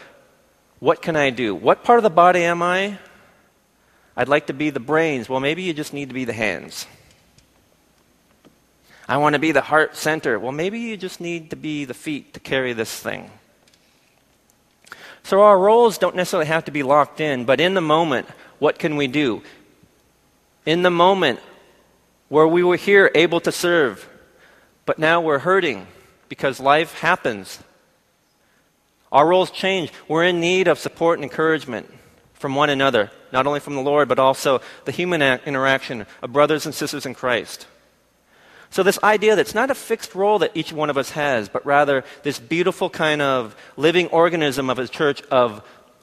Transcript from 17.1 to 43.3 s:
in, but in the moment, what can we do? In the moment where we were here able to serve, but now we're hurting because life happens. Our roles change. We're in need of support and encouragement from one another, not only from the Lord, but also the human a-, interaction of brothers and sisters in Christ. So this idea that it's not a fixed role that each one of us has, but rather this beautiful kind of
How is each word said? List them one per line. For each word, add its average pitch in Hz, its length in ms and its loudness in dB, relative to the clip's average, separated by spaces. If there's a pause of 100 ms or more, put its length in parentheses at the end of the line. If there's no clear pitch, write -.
in, 135 240 -2
but 135 160 2
in 185 120 2
the 190 60 0
moment, 156 480 0 (320)
what 151 200 0
can 151 180 -2
we 143 100 0
do? 127 360 -2 (1200)
In 170 160 0
the 180 100 4
moment 175 480 2 (880)
where 156 200 4
we 175 160 2
were 180 120 2
here 196 400 4
able 165 260 2
to 170 100 -2
serve, 160 580 0 (760)
but 147 140 -4
now 165 220 2
we're 151 180 0
hurting 147 480 -2 (400)
because 131 320 -6
life 151 400 0
happens. 143 600 -4 (1500)
Our 147 160 6
roles 180 240 2
change. 190 420 -4 (140)
We're 165 180 0
in 175 160 0
need 180 260 0
of 151 120 2
support - 380 -2
and 147 60 -10
encouragement 139 680 -4 (400)
from 139 220 -8
one 147 140 2
another, 135 400 2 (220)
not 131 160 0
only 147 140 -2
from 147 140 -10
the 135 60 -4
Lord, 143 280 2
but 131 100 0
also 135 400 2 (240)
the 143 80 -8
human 175 300 -4
a-, 131 240 2
interaction 135 600 -2 (160)
of 123 120 -12
brothers 147 320 2
and 143 100 -10
sisters 143 300 -8
in 127 100 -10
Christ. 117 520 -6 (1000)
So 190 140 0
this 185 180 2
idea 214 320 4
that 175 80 4
it's - 140 -6
not 262 160 0
a 247 40 -6
fixed - 380 -8
role 202 260 0
that 160 140 0
each 160 200 -8
one 151 160 -4
of 139 80 -4
us 135 140 -4
has, 135 360 -2
but - 180 -8
rather 143 380 2 (200)
this 143 140 -4
beautiful 170 520 -2
kind 151 320 -2
of 127 340 -2 (220)